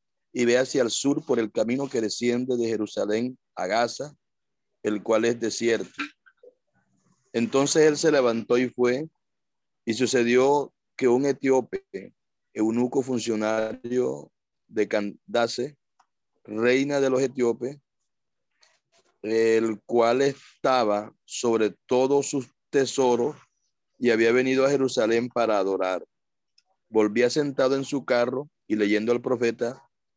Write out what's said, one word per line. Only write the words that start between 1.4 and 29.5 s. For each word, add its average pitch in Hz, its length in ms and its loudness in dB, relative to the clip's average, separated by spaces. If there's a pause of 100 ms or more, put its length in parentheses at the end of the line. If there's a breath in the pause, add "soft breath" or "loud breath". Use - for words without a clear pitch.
camino 123 380 -2
que 120 120 -4
desciende 120 560 -2
de 117 100 -2
Jerusalén 107 720 -4 (180)
a 92 120 -6
Gaza, 120 460 -4 (680)
el 104 180 -4
cual 110 240 0
es 117 140 -2
desierto." 113 640 -4 (1300)
Entonces 135 540 2
él 147 100 2
se 160 140 2
levantó 120 460 2
y 127 120 0
fue, 123 380 -2 (760)
y 113 80 -2
sucedió 127 800 2 (220)
que 131 120 0
un 127 180 4
etíope, 127 880 -2 (400)
eunuco 120 480 0
funcionario 120 1300 -4 (360)
de 107 200 -2
Candace, 117 880 -4 (680)
reina 127 560 0
de 135 100 2
los 131 120 0
etíopes, 127 560 -2 (1400)
el 113 640 2
cual 120 360 2
estaba 120 920 -2 (120)
sobre 110 500 0 (100)
todos 135 440 2
sus 135 220 -6 (180)
tesoros 131 680 2 (600)
y 120 140 2
había 113 200 4
venido 131 340 2
a 139 40 4
Jerusalén 123 600 0
para 110 280 0
adorar, 92 480 -2 (840)
volvía 110 400 2
sentado 135 460 0
en 135 80 -2
su 131 220 -6
carro 123 440 -2 (180)
y 110 80 -2
leyendo 104 360 2
al 120 100 0
profeta 120 600 -2 (340)